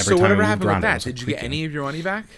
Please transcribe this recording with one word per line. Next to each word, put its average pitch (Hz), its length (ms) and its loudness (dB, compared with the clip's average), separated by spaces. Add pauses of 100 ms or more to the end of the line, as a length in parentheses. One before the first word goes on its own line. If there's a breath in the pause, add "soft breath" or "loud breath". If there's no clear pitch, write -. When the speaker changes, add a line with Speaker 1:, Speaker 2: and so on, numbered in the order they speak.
Speaker 1:
So 101 100 2
Speaker 2:
time - 80 6
Speaker 1:
whatever 190 200 4
Speaker 2:
I 214 60 4
moved - 20 2
Speaker 1:
happened 208 120 0
with 202 80 2
Speaker 2:
around 196 140 2
it, 220 40 2
it - 20 2
Speaker 1:
that? 185 60 2
Speaker 2:
was, - 100 -6
like, 127 100 -6
Speaker 1:
Did 120 60 -10
you 123 60 -8
get 143 120 0
Speaker 2:
creaking. - 120 -8
Speaker 1:
any 156 140 -4
of 156 80 -6
your 147 100 -4
money 147 180 -6
back? 196 240 -6 (120)